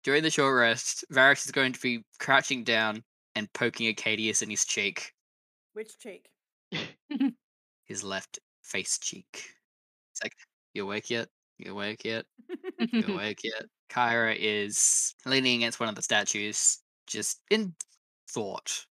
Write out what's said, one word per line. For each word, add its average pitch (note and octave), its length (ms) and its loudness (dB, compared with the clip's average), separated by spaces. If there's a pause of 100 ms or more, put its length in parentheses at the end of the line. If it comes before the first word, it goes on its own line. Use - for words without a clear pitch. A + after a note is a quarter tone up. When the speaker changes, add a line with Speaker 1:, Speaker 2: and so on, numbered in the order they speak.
Speaker 1:
during D3 180 4
the D#3+ 80 2
short C3+ 280 4
rest, A#2 540 2
Varys C3+ 320 6
is B2 80 -8
going C3 200 2
to - 80 -10
be A#2+ 240 -2 (140)
crouching C3 460 2
down A2 380 0 (320)
and G#2+ 180 -4
poking A#2 360 0
Arcadius A2 540 0
in G#2+ 80 -8
his G2+ 140 -2
cheek. - 480 -4 (640)
Speaker 2:
Which A3 240 -14
cheek? - 300 -20 (420)
Speaker 1:
<laughs> - 80 -6 (1080)
His G2+ 180 -10
left F#2+ 340 -8 (240)
face - 360 -4
cheek. - 460 -10 (680)
It's - 100 -12
like, C3 120 -8 (400)
"You G#2 100 -4
awake G#2 260 -6
yet? A#2 180 -2 (300)
You F#2+ 140 -12
awake G#2 320 -8
yet? A2+ 200 -4 (240)
Speaker 2:
<laughs> F4+ 300 -12
Speaker 1:
You A3+ 360 0
awake G#2+ 300 -4
yet?" A2+ 200 -8 (260)
Kyra A#2 480 2
is G#2 760 2 (120)
leaning C3 300 4
against A#2 240 -2
one A#2 80 0
of G#2+ 60 -4
the - 80 -8
statues, G#2 760 2 (280)
just - 340 -6 (100)
in G3+ 240 2 (560)
thought. - 640 -6